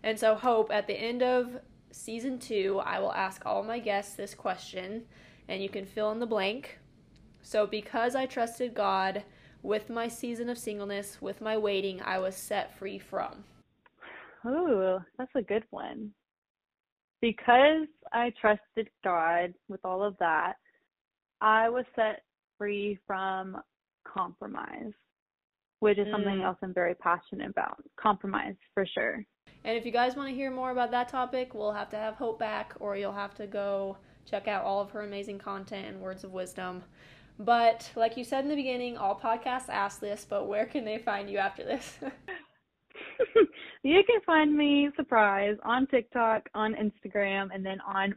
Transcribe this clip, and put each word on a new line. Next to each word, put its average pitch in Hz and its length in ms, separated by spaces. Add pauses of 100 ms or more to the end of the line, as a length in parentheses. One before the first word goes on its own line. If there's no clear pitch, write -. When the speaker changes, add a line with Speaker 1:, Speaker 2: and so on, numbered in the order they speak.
Speaker 1:
And 214 160
so, 220 140
Hope, 220 380
at 208 160
the 208 120
end 240 220
of 247 380 (320)
season 240 480
two, 196 440
I - 160
will 196 140
ask 190 320
all 196 180
my 226 140
guests 208 380
this 202 180
question, 190 720 (420)
and 190 140
you 196 80
can 196 160
fill 214 260
in 220 80
the 240 60
blank. 214 540 (640)
So, 214 240
"Because 226 480
I 262 100
trusted 240 480
God 190 500 (380)
with 214 300
my 233 160
season 233 420
of 247 80
singleness, 202 640
with 190 200
my 220 140
waiting, 196 460
I 190 160
was 190 180
set - 380
free 196 240
from." - 460 (1040)
Speaker 2:
Ooh, 226 520 (200)
that's 254 160
a 247 80
good 214 260
one. - 460 (1040)
Because 262 640 (260)
I 240 200 (100)
trusted 214 480 (140)
God 170 500 (140)
with 190 180
all 185 160
of 202 160
that, 170 380 (840)
I 220 300
was 247 160 (100)
set 220 280 (340)
free 202 480
from 190 560 (420)
compromise, - 920 (880)
which 208 180
is 202 120
something 196 260
Speaker 1:
Mm. 190 60
Speaker 2:
else 185 200
I'm 185 100
very 175 220
passionate - 560
about. - 320 (120)
Compromise, 196 600 (180)
for 190 140
sure. - 360 (400)
Speaker 1:
And 226 140
if 226 80
you 233 60
guys 247 240
wanna 277 160
hear 269 180
more 254 220
about 247 200
that 247 180
topic, 254 440
we'll 208 200
have 208 160
to 214 80
have 214 180
Hope 226 240
back, 214 400
or 202 180
you'll 202 140
have 202 240
to 107 100
go 196 520 (280)
check 202 220
out 202 160
all 196 180
of 202 100
her 214 100
amazing 202 360
content 196 500
and 190 140
words 190 220
of 190 100
wisdom. 180 500 (540)
But 233 580
like 226 220
you 247 60
said 269 200
in 294 60
the 302 60
beginning, 247 420
all 196 220
podcasts 247 500
ask 202 300
this, 208 260
but - 220
where 208 180
can 233 200
they 214 120
find 202 320
you 202 80
after 196 260
this? - 380
<laughs> 269 80 (1120)
Speaker 2:
<laughs> 453 280 (360)
You 339 220
can 453 220
find 311 280
me, 285 400
surprise, 208 680
on 254 240
TikTok, 233 640
on 214 220
Instagram, 196 760
and 190 140
then 190 160
on 196 360